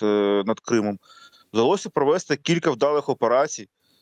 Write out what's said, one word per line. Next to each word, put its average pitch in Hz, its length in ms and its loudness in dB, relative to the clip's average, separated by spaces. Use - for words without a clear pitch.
е, 101 420 2
над 110 140 -4
Кримом, 104 400 -2
вдалося 131 360 0
провести 147 460 0
кілька 165 360 -2
вдалих 143 380 0
операцій, 123 580 0